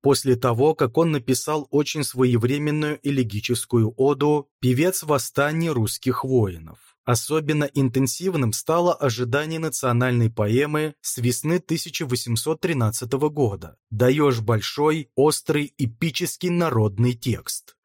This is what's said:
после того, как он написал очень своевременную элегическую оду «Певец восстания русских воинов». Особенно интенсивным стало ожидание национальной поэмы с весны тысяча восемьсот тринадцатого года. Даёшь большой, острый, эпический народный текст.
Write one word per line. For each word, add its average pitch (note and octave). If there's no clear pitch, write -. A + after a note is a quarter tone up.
после C3
того, B2+
как C3
он E3
написал C#3+
очень D3
своевременную C#3+
элегическую A2+
оду C#3+
«Певец B2+
восстания D3+
русских A#2+
воинов». G2
Особенно D3
интенсивным C3+
стало E3+
ожидание C#3
национальной B2
поэмы D3
с -
весны B2+
тысяча D#3+
восемьсот B2
тринадцатого C3+
года. A2
Даёшь B2+
большой, C#3+
острый, D3
эпический E3
народный B2
текст. -